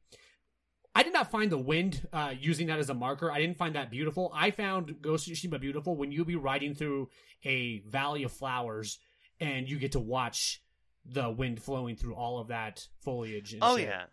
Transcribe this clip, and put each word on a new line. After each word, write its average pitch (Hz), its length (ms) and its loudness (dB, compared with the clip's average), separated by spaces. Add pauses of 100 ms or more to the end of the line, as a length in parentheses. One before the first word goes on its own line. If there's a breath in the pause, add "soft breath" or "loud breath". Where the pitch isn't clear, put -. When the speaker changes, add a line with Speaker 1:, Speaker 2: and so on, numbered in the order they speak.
(960 soft breath)
Speaker 1:
I 262 80 10
did 339 80 -4
not 302 180 4
find 214 200 2
the 151 80 2
wind, 156 540 2
uh, 147 260 0
using 156 300 2
that 156 120 2
as 139 100 0
a 131 40 0
marker. 139 360 0
I 147 80 0
didn't 165 180 2
find 160 200 0
that 135 140 -2
beautiful. 147 440 -2
I 170 160 4
found 190 500 -2
Ghost 156 280 0
of 165 60 -8
Tsushima 160 260 -4
beautiful 143 360 -2
when 143 140 0
you 156 140 0
be 170 100 -2
riding 143 400 0
through 143 340 -2 (360 loud breath)
a 123 420 0
valley 139 380 0
of 120 80 -2
flowers 117 680 -4 (400 soft breath)
and 135 300 -2
you 147 100 -2
get 135 140 -2
to 139 80 2
watch 120 600 0 (440)
the 123 260 -2
wind 117 320 -2
flowing 127 340 -4
through 113 200 -2
all 120 240 -2
of 110 80 -8
that 113 380 -6 (140)
foliage 110 520 -4
and 113 100 -2
Speaker 2:
Oh, 247 140 8
Speaker 1:
shit. 175 120 0
Speaker 2:
yeah. 95 140 -4 (100)